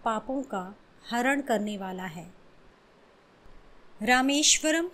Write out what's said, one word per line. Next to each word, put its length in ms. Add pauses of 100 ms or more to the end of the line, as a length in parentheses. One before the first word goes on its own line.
पापों 400
का 200 (460)
हरण 320
करने 360
वाला 280
है। 240 (1700)
रामेश्वरम 920